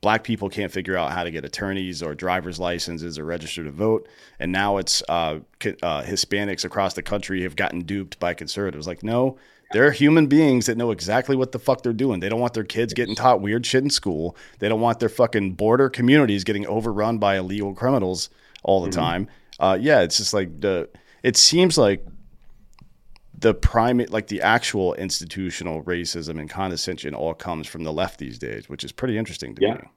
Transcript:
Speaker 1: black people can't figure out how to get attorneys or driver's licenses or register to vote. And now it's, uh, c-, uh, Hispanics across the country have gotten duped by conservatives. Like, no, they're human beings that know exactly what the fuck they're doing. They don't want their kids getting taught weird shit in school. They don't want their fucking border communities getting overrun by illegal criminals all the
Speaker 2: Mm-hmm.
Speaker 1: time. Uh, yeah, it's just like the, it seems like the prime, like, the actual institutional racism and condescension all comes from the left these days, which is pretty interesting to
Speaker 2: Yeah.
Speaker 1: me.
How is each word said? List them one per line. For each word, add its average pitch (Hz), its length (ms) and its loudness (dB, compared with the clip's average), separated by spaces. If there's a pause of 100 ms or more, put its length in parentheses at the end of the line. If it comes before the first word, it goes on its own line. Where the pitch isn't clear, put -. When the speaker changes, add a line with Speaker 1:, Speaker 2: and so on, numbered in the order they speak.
Speaker 1:
black 110 200 2
people 101 260 -4
can't 98 220 -6
figure 92 260 -4
out 80 140 -2
how 87 140 -4
to 87 80 -6
get 78 120 -8
attorneys 92 560 -6
or 78 140 -6
driver's 87 460 -4
licenses 85 580 -6
or 76 60 -10
register 80 400 -8
to 73 80 -10
vote. 107 340 0 (320)
And 90 140 -4
now 101 240 2
it's, - 320 -2
uh, 80 320 0 (200)
c-, 104 220 -4
uh, 78 200 -2
Hispanics 98 640 -4
across 95 300 -2
the 87 80 -8
country 95 400 -4
have 90 140 -8
gotten 90 240 -4
duped 92 400 -8
by 87 140 -2
conservatives. 80 520 -6
Like, 87 160 -8
no, 123 340 0 (360)
they're 131 180 6
human 147 380 6
beings 139 380 6
that 113 100 0
know 117 160 0
exactly 104 420 0
what 127 160 0
the 123 80 -8
fuck 123 240 0
they're 120 100 0
doing. 110 280 0
They 92 80 -2
don't 113 100 0
want 120 160 0
their 110 80 -4
kids 113 320 -2
getting 113 220 -2
taught 123 240 4
weird 113 260 -2
shit 131 160 4
in 143 80 0
school. 85 460 -2 (240)
They 98 80 0
don't 110 120 2
want 117 200 2
their 117 80 2
fucking 101 460 2
border 120 340 4
communities 120 560 4
getting 104 220 -2
overrun 110 520 0
by 101 200 4
illegal 98 360 -4
criminals 98 560 0 (320)
all 95 200 4
the 95 80 -4
Speaker 2:
Mm-hmm. 85 100 -2
Speaker 1:
time. 85 280 -2 (300)
Uh, 95 220 4
yeah, 143 220 4
it's 85 160 0
just - 160 -4
like 87 260 -4
the, 92 280 -2 (360)
it 123 120 4
seems 175 400 6
like 101 300 4 (1300)
the 110 160 4
prime, 120 480 2 (100)
like, 107 180 -4
the 101 120 -4
actual 101 540 2
institutional 87 880 -6
racism 85 560 -6
and 76 100 -10
condescension 87 680 -6
all 78 200 -4
comes 80 320 -8
from 82 160 -12
the 78 100 -6
left - 260 -4
these 60 200 -12
days, 55 300 -10
which - 160 -12
is - 80 -12
pretty 120 260 -4
interesting 82 380 -8
to - 40 -6
Speaker 2:
Yeah. 107 140 0
Speaker 1:
me. - 60 -12 (160)